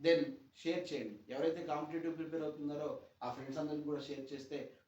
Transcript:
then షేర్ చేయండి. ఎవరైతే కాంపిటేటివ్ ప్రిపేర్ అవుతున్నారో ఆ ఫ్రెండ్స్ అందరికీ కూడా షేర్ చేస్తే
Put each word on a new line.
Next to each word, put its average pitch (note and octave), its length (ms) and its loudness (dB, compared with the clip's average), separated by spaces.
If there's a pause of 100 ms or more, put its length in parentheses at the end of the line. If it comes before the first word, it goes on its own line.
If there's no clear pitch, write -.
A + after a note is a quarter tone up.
then E3 160 10 (360)
షేర్ F3 360 0
చేయండి. A2+ 400 -6
ఎవరైతే D#3+ 300 2
కాంపిటేటివ్ D#3 540 -2
ప్రిపేర్ D#3+ 260 -2
అవుతున్నారో D3+ 640 -2 (160)
ఆ B2 100 -2
ఫ్రెండ్స్ C3+ 260 -6
అందరికీ D3+ 240 0
కూడా D3 180 0
షేర్ C3+ 320 -6
చేస్తే - 440 -6 (120)